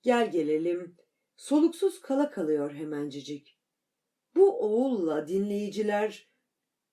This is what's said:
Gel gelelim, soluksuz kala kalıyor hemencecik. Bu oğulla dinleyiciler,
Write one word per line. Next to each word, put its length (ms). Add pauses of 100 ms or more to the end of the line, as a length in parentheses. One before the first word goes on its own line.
Gel 280
gelelim, 640 (400)
soluksuz 640
kala 300
kalıyor 420
hemencecik. 880 (760)
Bu 240
oğulla 680
dinleyiciler, 1000 (640)